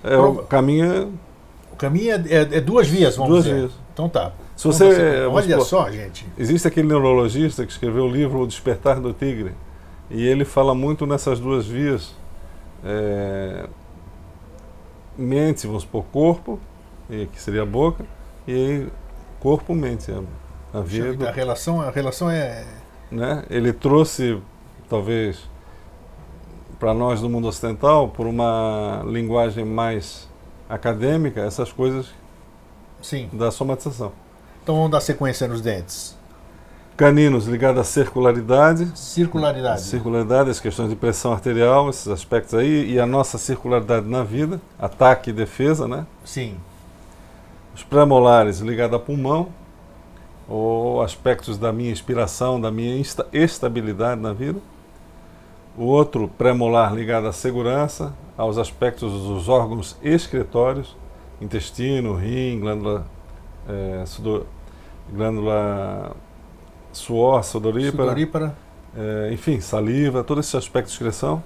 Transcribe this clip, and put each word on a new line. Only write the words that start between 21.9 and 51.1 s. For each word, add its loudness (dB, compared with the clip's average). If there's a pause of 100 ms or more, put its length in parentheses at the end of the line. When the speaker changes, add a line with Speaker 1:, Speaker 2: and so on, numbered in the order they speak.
Speaker 2:
é -4 (480)
Speaker 1:
né? -4
Ele 0
trouxe, 2 (500)
talvez, -2 (1400)
pra 0
nós 0
do -4
mundo -2
ocidental, 2
por -4
uma -2
linguagem 0
mais -4 (400)
acadêmica, -2
essas -4
coisas -2 (920)
Speaker 2:
Sim. -8
Speaker 1:
da 0
somatização. -6 (500)
Speaker 2:
Então -2
vamos 2
dar 4
sequência -2
nos -4
dentes. -6 (800)
Speaker 1:
Caninos 6
ligado 2
à 2
circularidade. 4
Speaker 2:
Circularidade. -2
Speaker 1:
Circularidade, 2
as -4
questões -4
de -4
pressão -2
arterial, 4
esses -8
aspectos -2
aí, 2
e 2
a 2
nossa 0
circularidade -2
na -2
vida, -4 (160)
ataque 4
e -6
defesa, -2
né? -8 (180)
Speaker 2:
Sim. -10 (1160)
Speaker 1:
Os -20
pré-molares 6
ligado 0
a 0
pulmão, -2 (1000)
ou -2
aspectos -2